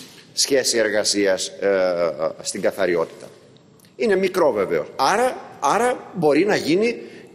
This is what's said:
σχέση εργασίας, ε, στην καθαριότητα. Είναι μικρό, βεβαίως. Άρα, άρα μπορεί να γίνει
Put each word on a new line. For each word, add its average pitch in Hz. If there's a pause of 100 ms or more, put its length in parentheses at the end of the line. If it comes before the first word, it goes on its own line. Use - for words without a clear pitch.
(340)
σχέση 123
εργασίας, 101
ε, 92 (300)
στην -
καθαριότητα. 90 (680)
Είναι 196
μικρό, 185
βεβαίως. 85
Άρα, 202 (220)
άρα 208
μπορεί 151
να 202
γίνει 175 (340)